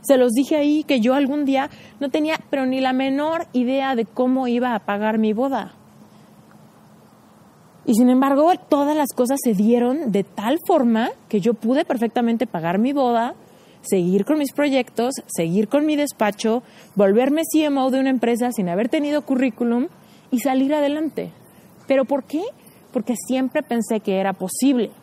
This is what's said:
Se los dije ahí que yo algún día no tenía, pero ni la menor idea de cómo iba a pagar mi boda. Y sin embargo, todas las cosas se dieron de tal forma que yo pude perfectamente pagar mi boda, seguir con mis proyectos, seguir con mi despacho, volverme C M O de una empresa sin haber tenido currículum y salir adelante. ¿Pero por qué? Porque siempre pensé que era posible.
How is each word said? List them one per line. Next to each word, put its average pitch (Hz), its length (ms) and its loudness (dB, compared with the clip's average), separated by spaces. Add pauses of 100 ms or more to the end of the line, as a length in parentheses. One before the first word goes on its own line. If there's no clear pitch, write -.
Se 269 160 4
los 247 160 2
dije 277 240 0
ahí 294 260 0
que 277 160 0
yo 240 140 2
algún 285 320 0
día 269 240 0 (320)
no 277 80 -4
tenía, 311 280 -2 (120)
pero 269 160 -2
ni 262 160 -2
la 262 100 0
menor 285 640 -2
idea 262 420 0
de 226 80 0
cómo 254 460 -2
iba 240 260 0
a 208 40 -2
pagar 214 400 -2
mi 214 120 2
boda. 240 440 -4 (2000)
Y 247 60 4
sin 247 160 6
embargo, 277 420 4 (160)
todas 285 300 2
las 294 160 0
cosas 254 300 0
se 240 100 0
dieron 240 580 2
de 196 120 0
tal 226 420 -4
forma 247 460 2 (180)
que 208 100 0
yo 226 140 0
pude 262 320 -2
perfectamente 233 600 -2
pagar 170 320 -2
mi 254 140 0
boda, 240 420 0 (480)
seguir 190 420 0
con 302 140 0
mis 285 140 -4
proyectos, 262 600 -2 (140)
seguir 180 400 0
con 294 180 2
mi 302 100 0
despacho, 226 680 -2 (320)
volverme 247 480 4
C 311 220 2
M 285 140 0
O 262 120 2
de 262 80 2
una 269 100 2
empresa 240 420 0
sin 196 180 -2
haber 190 200 0
tenido 294 320 0
currículum 247 680 0 (420)
y 254 80 0
salir 269 340 0
adelante. 294 580 -2 (540)
¿Pero 269 200 2
por 269 180 -2
qué? 302 180 -6 (500)
Porque 240 220 -4 (140)
siempre 262 340 -2
pensé 226 380 -2
que 190 200 -2
era 190 140 -2
posible. 233 560 0 (140)